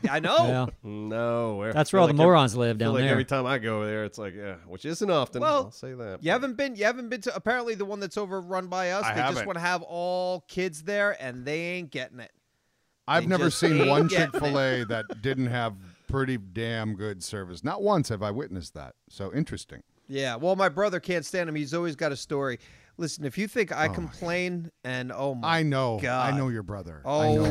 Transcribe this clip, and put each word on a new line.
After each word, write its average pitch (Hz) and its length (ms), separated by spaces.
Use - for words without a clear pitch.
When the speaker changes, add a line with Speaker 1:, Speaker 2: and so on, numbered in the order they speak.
Speaker 1:
Yeah, 139 120
I 151 80
know. 196 160
Speaker 2:
Yeah. 127 180
Speaker 3:
No, 110 800
I 110 120
Speaker 2:
That's 151 180
Speaker 3:
feel 196 60
Speaker 2:
where 190 60
all 165 40
the 147 60
Speaker 3:
like 147 80
every 160 40
Speaker 2:
morons 143 300
live 117 220
Speaker 3:
feel 113 100
Speaker 2:
down 113 60
Speaker 3:
like 131 100
Speaker 2:
there. 135 80
Speaker 3:
every 131 140
time 131 200
I 135 120
go 110 220
over 107 60
there, 107 200
it's 98 120
like, 101 160
yeah, 98 220
which 90 200
isn't 170 260
often. 135 300
Speaker 1:
Well, 294 140
Speaker 3:
I'll 113 60
say 131 220
that. 113 300
Speaker 1:
you 160 80
haven't 247 240
been. 269 220
You 202 80
haven't 240 240
been 240 100
to. 226 160
Apparently, 233 400
the 196 80
one 202 160
that's 196 160
overrun 185 520
by 180 240
us. 196 120
Speaker 4:
I 113 100
Speaker 1:
They 113 60
just 123 140
Speaker 4:
haven't. 208 140
Speaker 1:
wanna 180 120
have 175 220
all 180 680
kids 170 360
there, 202 380
and 127 220
they 147 160
ain't 170 320
getting 123 300
it. 107 100
Speaker 4:
I've 165 140
Speaker 1:
They 160 40
Speaker 4:
never 175 200
Speaker 1:
just - 120
Speaker 4:
seen 165 220
Speaker 1:
ain't 135 80
Speaker 4:
one 147 180
Speaker 1:
getting 170 200
it. 131 40
Speaker 4:
Chick-fil-A 135 540
that 110 360
didn't 131 260
have 117 260
pretty 131 300
damn 107 580
good 98 260
service. 90 400
Not 185 200
once 196 260
have 104 160
I 104 80
witnessed 95 440
that. 67 200
So 95 240
interesting. - 500
Speaker 1:
Yeah. 135 300
Well, 175 180
my 190 140
brother 180 320
can't 175 240
stand 175 240
him. 151 60
He's 147 180
always 170 240
got 151 160
a 120 40
story. 139 400
Listen, 156 300
if 131 120
you 202 120
think 190 240
I 156 140
Speaker 4:
Oh, - 20
my 190 60
Speaker 1:
complain 175 760
and, 127 280
oh 135 220
my 160 240
Speaker 4:
I 160 40
know. 135 380
Speaker 1:
God. 127 320
Speaker 4:
I 139 40
know 131 100
your 113 160
brother. 82 400
I 131 60
Speaker 1:
Oh 151 260
Speaker 4:
know 156 160